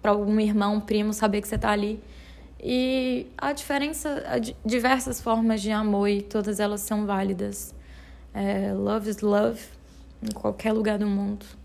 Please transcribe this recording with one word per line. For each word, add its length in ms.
pra 100
algum 280
irmão, 400
primo 340
saber 280
que 60
você 100
tá 140
ali. 300
E 640
a 160
diferença, 720
a 120
di-, 160
diversas 560
formas 400
de 100
amor 380
e 120
todas 380
elas 220
são 240
válidas. 680
É, 400
love 360
is 120
love, 400
em 120
qualquer 400
lugar 240
do 100
mundo. 380